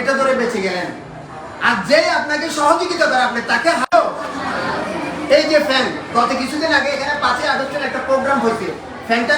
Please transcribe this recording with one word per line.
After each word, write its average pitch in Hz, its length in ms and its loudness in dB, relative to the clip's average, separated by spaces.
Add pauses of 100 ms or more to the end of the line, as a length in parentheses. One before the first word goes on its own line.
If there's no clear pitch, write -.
এটা 269 180 0
ধরে 254 200 4
বেঁচে 220 260 0
গেলেন, 180 220 -2 (800)
আর 240 80 2 (140)
যে 302 100 8 (200)
আপনাকে 294 280 -2 (100)
সহযোগিতা 320 540 2
করে 254 160 4
আপনি 233 140 -2 (100)
তাকে 240 180 2 (100)
হাও। - 240 4 (1300)
এই 302 140 4
যে 302 160 6
ফ্যান, 262 180 2 (300)
গত 240 140 2 (120)
কিছুদিন 302 360 -2
আগে 269 180 0
এখানে - 180 -2 (100)
পাঁচই 277 300 0
আগস্টের 269 340 -4
একটা 254 200 -4
প্রোগ্রাম 269 360 2
হয়েছে, 202 240 0 (400)
ফ্যানটা 247 300 2